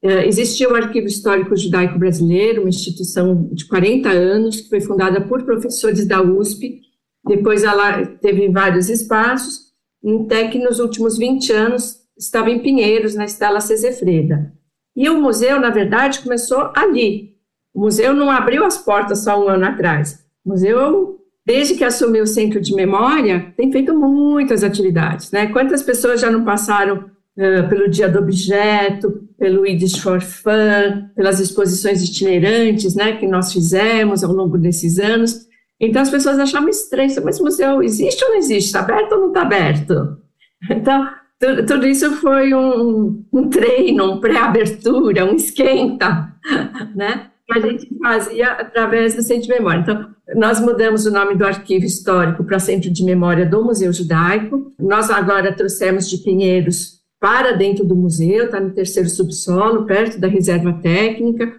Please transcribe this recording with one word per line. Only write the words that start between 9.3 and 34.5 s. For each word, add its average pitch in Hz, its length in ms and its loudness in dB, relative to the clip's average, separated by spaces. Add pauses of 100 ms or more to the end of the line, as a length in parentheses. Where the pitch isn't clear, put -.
até 226 240 0
que 247 100 -4
nos 240 220 -2
últimos 226 400 -2
vinte 254 340 -2
anos 233 440 -2 (200)
estava - 320 -2
em 240 100 0
Pinheiros, 220 540 2
na 208 120 -6
Estela 208 340 -2
Sesefreda. 185 920 0 (440)
E 269 140 0
o 320 120 2
museu, 254 380 2
na 240 100 2
verdade, 220 500 0
começou 247 560 -2
ali. 240 560 0 (420)
O 190 80 -4
museu 220 320 2
não 285 160 2
abriu 262 360 2
as 359 120 0
portas 208 460 -2
só 202 200 0
um 196 40 2
ano 190 180 2
atrás. 156 600 -2 (180)
O 185 60 -6
museu, 254 680 0 (280)
desde 285 300 2
que - 80 0
assumiu 233 400 2
o 214 40 0
Centro 214 320 0
de 185 160 -4
Memória, 196 800 0
tem 269 160 0
feito 269 260 0
muitas 277 680 2
atividades, 175 680 -2
né? 208 160 -2
Quantas 269 340 0
pessoas 240 380 0
já 226 100 0
não 226 140 0
passaram, 202 640 -2 (320)
eh, 190 260 2
pelo 202 260 2
Dia 185 200 2
do 175 100 2
Objeto, 202 1080 0 (120)
pelo 190 260 2
Yiddish 180 340 0
for 185 220 0
Fun, 202 920 0
pelas 190 240 2
exposições 185 640 0
itinerantes, 196 880 0
né, 208 200 0
que 214 120 -4
nós 180 280 0
fizemos 190 680 0
ao 180 100 0
longo 185 240 0